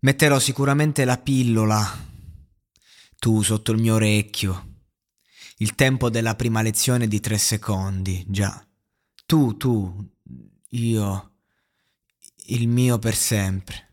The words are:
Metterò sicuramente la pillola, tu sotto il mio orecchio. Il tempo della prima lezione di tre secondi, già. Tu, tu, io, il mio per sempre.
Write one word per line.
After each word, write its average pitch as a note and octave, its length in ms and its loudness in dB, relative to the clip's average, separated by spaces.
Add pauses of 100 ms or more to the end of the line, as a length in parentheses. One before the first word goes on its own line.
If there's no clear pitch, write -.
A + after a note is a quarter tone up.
Metterò C#3 380 4
sicuramente C#3 640 0
la B2 140 2
pillola, A2 880 0 (1120)
tu A2 240 2
sotto G#2+ 300 -2
il A2 80 0
mio A2+ 140 2
orecchio. G#2 800 0 (840)
Il G#2+ 180 -2
tempo B2+ 360 2
della A2+ 260 0
prima A2+ 260 0
lezione A#2 460 0
di G#2+ 100 -2
tre G#2+ 200 -2
secondi, F#2+ 880 -2
già. G2 360 -4 (600)
Tu, C#3 300 2
tu, G2+ 560 -2 (560)
io, A2 640 -2 (1120)
il A#2 220 -2
mio B2 300 2
per A2+ 180 -2
sempre. F#2+ 760 -2